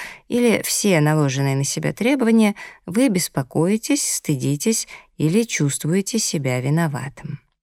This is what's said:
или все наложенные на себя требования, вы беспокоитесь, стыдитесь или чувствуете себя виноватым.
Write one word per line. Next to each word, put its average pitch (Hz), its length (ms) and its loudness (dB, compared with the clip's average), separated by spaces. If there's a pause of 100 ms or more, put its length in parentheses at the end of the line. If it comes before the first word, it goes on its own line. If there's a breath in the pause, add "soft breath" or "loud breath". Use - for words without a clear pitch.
(260 loud breath)
или 240 360 2
все 185 380 2
наложенные 139 540 2
на 135 80 0
себя 147 300 -4
требования, 226 640 2 (280 loud breath)
вы 226 240 0
беспокоитесь, 180 1080 0
стыдитесь 143 720 -2 (280 loud breath)
или 180 280 2
чувствуете 175 760 -2
себя 135 420 -2
виноватым. 143 800 -4 (220)